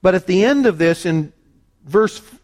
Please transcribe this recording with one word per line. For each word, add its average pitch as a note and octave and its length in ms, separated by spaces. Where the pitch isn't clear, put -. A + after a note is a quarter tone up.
But F#3 120
at F3+ 120
the F#3 180
end C#4 220
of G3 100
this, E3 300
in D#3+ 260
verse G3+ 360